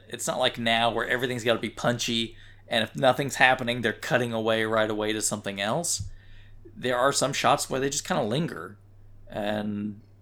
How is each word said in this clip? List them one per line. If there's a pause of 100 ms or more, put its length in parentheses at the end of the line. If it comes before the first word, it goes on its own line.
it's
not
like
now
where
everything's
gotta
be
punchy, (300)
and
if
nothing's
happening,
they're
cutting
away
right
away
to
something
else. (760)
There
are
some
shots
where
they
just
kinda
linger. (540)
And (220)